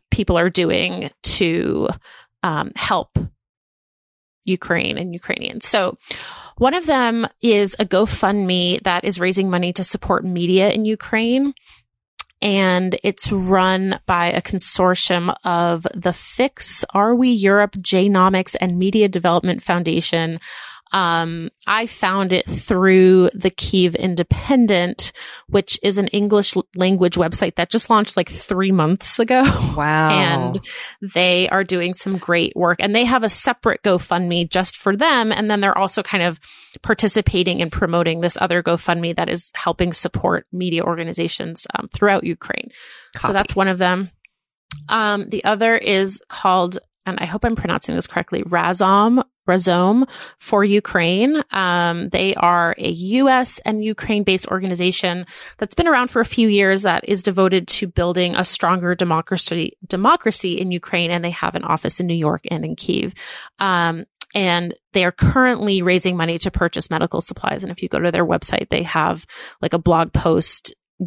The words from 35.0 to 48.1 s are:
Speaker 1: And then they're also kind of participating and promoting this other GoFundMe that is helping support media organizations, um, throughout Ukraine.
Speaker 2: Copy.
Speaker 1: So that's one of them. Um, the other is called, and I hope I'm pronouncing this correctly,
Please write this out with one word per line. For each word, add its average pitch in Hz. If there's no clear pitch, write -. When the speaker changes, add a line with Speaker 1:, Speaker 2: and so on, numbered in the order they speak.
Speaker 1:
And 208
then 208
they're 196
also 196
kind 190
of 170
participating 190
and 165
promoting 170
this 175
other 175
GoFundMe 170
that 165
is -
helping 175
support -
media 180
organizations, 165
um, -
throughout 202
Ukraine. -
Speaker 2:
Copy. -
Speaker 1:
So 202
that's 196
one 190
of 185
them. 185
Um, 208
the -
other 220
is 196
called, 185
and 185
I 196
hope 175
I'm 226
pronouncing -
this 170
correctly, -